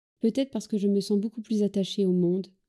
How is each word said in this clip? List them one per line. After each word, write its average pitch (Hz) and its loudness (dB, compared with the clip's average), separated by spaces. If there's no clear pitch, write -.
Peut-être 269 0
parce 214 -8
que 214 -2
je 196 0
me 202 2
sens 208 0
beaucoup 220 -6
plus 208 -2
attachée 196 0
au 185 4
monde, 180 2